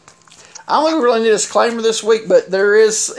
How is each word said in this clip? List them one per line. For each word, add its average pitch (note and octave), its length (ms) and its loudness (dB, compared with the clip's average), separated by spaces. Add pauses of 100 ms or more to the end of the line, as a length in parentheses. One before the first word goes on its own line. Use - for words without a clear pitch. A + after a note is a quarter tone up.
(680)
I - 100 2
don't D4+ 80 2
think D#4+ 120 0
we C4+ 80 -2
really A3+ 160 2
need A3+ 80 0
a G#3+ 40 4
disclaimer A3+ 500 -2
this A3 200 -2
week, A3 240 0
but A#3 220 2
there G3 260 0
is, A3 440 0